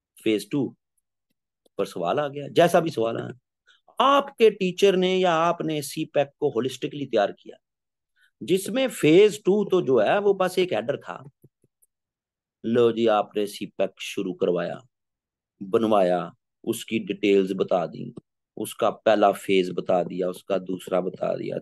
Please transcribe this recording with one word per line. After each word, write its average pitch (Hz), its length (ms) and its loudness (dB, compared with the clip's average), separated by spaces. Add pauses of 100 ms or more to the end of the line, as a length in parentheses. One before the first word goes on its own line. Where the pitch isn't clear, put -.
(240)
फेज 107 260 0
टू 131 260 -4 (1000)
पर 98 80 -2
सवाल 90 340 -4
आ 147 80 -4
गया, 139 200 -12
जैसा 165 320 4
भी 165 100 0
सवाल 113 280 -4
आया। 123 220 -10 (600)
आपके 269 500 4
टीचर 190 460 2
ने 185 220 0
या 185 160 2
आपने 160 480 -2
सीपैक 147 480 -4 (100)
को 147 100 0
होलिस्टिकली 135 560 -4
तैयार 101 260 0
किया, - 260 -20 (840)
जिसमें 196 440 -2
फेज 175 560 4
टू 202 220 2
तो 185 160 2
जो 131 180 2
है 135 200 2
वो 202 140 2
बस 185 260 0
एक 180 140 -2
हेडर 117 240 -4
था। - 260 -14 (1400)
लो 117 260 4
जी, 113 160 0
आपने 104 400 0
सीपैक - 540 -6
शुरू 92 320 -8
करवाया, 87 480 -2 (800)
बनवाया, 95 720 0 (320)
उसकी 113 360 -4
डिटेल्स 98 560 2
बता 95 300 -2
दी, 92 280 -12 (440)
उसका 107 320 -2
पहला 104 420 4
फेज 95 400 0
बता 90 320 0
दिया, 90 260 -4
उसका 95 280 -6
दूसरा 92 440 -4
बता 90 340 -4
दिया, 95 260 -8